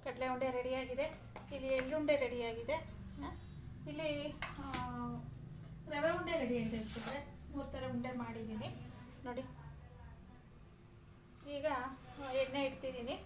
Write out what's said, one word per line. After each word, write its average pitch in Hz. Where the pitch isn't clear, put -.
ಕಡಲೆ 254
ಉಂಡೆ 254
ರೆಡಿಯಾಗಿದೆ. 254
ಇಲ್ಲಿ 262
ಎಳ್ಳುಂಡೆ 294
ರೆಡಿಯಾಗಿದೆ. 233
ಹಾ? 339
ಇಲ್ಲಿ, 311
ಆ, -
ರವೆ 294
ಉಂಡೆ 339
ರೆಡಿಯಾಗಿದೆ 226
ವೀಕ್ಷಕರೇ. 233
ಮೂರು 277
ಥರ 262
ಉಂಡೆ 240
ಮಾಡಿದ್ದೀನಿ 220
ನೋಡಿ. 247
ಈಗ, 285
ಆ, 269
ಎಣ್ಣೆ 269
ಇಡ್ತಿದ್ದೀನಿ. 262